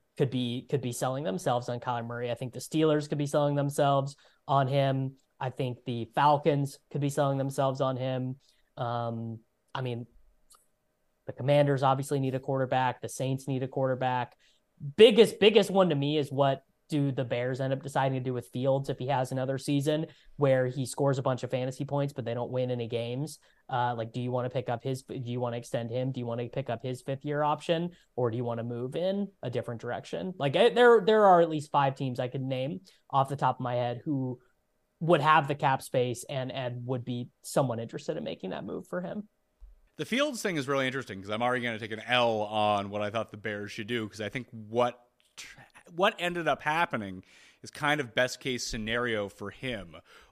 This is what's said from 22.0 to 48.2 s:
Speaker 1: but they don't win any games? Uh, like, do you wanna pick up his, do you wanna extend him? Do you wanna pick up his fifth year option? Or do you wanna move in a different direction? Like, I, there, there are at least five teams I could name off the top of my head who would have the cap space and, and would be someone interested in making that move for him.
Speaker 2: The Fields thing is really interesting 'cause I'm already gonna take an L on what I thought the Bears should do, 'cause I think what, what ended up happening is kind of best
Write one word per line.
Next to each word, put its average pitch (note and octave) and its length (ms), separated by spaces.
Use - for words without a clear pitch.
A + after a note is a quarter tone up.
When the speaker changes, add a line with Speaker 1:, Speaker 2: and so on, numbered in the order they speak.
Speaker 1:
but A#2+ 120
they A#2 80
don't A#2+ 160
win B2+ 220
any A#2+ 160
games? A#2+ 500
Uh, B2 240
like, A2+ 160
do C3 80
you B2 120
wanna B2+ 180
pick B2+ 200
up A#2+ 140
his, C3 200
do A#2 200
you A#2+ 160
wanna A#2+ 180
extend A#2 340
him? B2+ 200
Do B2+ 80
you A#2+ 60
wanna A#2 240
pick C3+ 180
up A#2 140
his B2+ 220
fifth C#3 200
year D3 200
option? E3 480
Or A#2+ 160
do A2+ 60
you B2+ 60
wanna A#2 200
move A#2+ 320
in F#3+ 320
a B2+ 80
different A#2+ 300
direction? D#3+ 580
Like, C#3+ 160
I, A3 140
there, A#3 360
there G#3+ 200
are F3+ 160
at E3+ 100
least D3+ 200
five C#3 220
teams C3 260
I B2+ 80
could C3 140
name C3 400
off C3+ 180
the C#3+ 60
top C3 220
of - 40
my B2 140
head B2 280
who C3 360
would D#3+ 220
have D#3 260
the D3 60
cap C#3 300
space B2 440
and, C3 240
and B2 360
would B2 180
be B2 240
someone B2+ 360
interested D#3 380
in - 60
making - 260
that D3+ 160
move - 220
for F3+ 140
him. G3+ 260
Speaker 2:
The D3+ 80
Fields C4+ 360
thing G3 140
is C3+ 120
really C#3 200
interesting A#2+ 340
'cause G2 80
I'm A2 140
already B2 200
gonna A#2 140
take G#2+ 140
an G#2+ 160
L A#2+ 340
on G#2 480
what G#2 140
I G#2 80
thought A2 180
the G#2+ 80
Bears G#2 340
should A2 140
do, A2 240
'cause G#2+ 120
I G#2 80
think B2 200
what, A2+ 500
what F#3 240
ended F3 280
up C#3 140
happening B2 640
is - 80
kind D3+ 280
of A#2+ 140
best B2+ 260